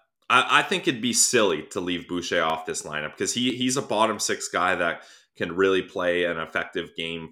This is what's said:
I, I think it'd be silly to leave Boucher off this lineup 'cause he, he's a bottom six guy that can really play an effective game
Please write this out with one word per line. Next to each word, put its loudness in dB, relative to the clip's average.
I, 6
I 4
think -2
it'd 0
be 0
silly 4
to -6
leave -4
Boucher 0
off 0
this -6
lineup -8
'cause -2
he, -2
he's -2
a -2
bottom 0
six -4
guy 0
that -2
can -4
really 4
play 0
an -2
effective -6
game -8